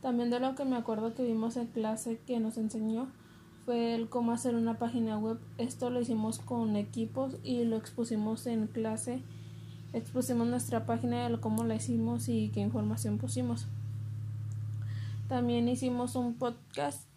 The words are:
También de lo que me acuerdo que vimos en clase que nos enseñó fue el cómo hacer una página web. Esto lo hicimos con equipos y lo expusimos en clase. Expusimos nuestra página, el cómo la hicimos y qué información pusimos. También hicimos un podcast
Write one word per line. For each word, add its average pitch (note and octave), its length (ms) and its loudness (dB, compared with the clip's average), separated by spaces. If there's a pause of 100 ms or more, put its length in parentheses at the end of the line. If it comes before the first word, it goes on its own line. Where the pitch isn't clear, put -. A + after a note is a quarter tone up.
También A#3+ 300 2
de A#3+ 80 2
lo C4 160 2
que C#4 100 -2
me C4 100 4
acuerdo A3+ 380 0
que B3+ 100 -2
vimos A3+ 340 0
en A#3+ 100 -2
clase A3+ 580 -2
que A#3+ 140 0
nos A3+ 180 0
enseñó A3 540 0 (540)
fue A#3 280 2
el A#3 160 0
cómo A#3 220 2
hacer A#3+ 240 2
una A3+ 240 2
página A#3 380 2
web. A3 220 0 (200)
Esto B3 320 0
lo B3 100 2
hicimos A3 380 0
con A3+ 360 0
equipos A3+ 680 -2
y A#3+ 220 2
lo A3+ 120 4
expusimos A3 720 -2
en A3+ 180 2
clase. A3 560 -2 (720)
Expusimos A#3 540 2
nuestra A#3+ 400 0
página, A#3+ 400 2
el A#3 120 2
cómo A3 240 2
la A3+ 120 2
hicimos A#3 540 0
y A3 200 4
qué G#2+ 120 0
información G#2+ 580 2
pusimos. A#3+ 480 0 (1600)
También A#3+ 400 4
hicimos B3 460 0
un A#3+ 180 2
podcast B3 840 -4